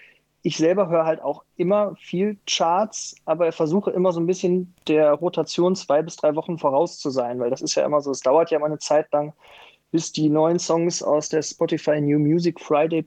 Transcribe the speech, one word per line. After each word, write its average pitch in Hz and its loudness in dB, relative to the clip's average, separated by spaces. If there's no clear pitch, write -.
ich 175 -4
selber 180 2
höre 165 2
halt 160 -2
auch 143 -6
immer 190 0
viel 202 -4
Charts, - -2
aber 165 0
versuche 165 0
immer 180 2
so 170 -4
ein 165 -2
bisschen 180 -2
der 151 4
Rotation 170 -2
zwei 151 0
bis 165 -6
drei 151 0
Wochen 160 -4
voraus 147 0
zu - -6
sein, 123 -2
weil 120 0
das 127 -4
ist - -4
ja 131 2
immer 147 0
so, 139 -4
es 127 -6
dauert 156 2
ja 160 2
immer 147 -2
eine 151 -6
Zeit 151 0
lang, 147 -2
bis 165 -2
die 151 2
neuen 156 2
Songs 170 -2
aus 151 0
der 156 0
Spotify 151 -2
New 147 2
Music 160 0
Friday 160 0